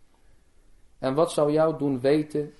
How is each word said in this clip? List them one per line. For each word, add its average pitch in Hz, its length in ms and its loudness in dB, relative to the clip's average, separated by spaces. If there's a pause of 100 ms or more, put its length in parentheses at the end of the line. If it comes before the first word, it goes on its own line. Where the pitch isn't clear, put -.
(1000)
En 135 160 -4
wat 170 180 0
zou 147 200 2
jou 156 260 2
doen 139 220 -2
weten 151 600 0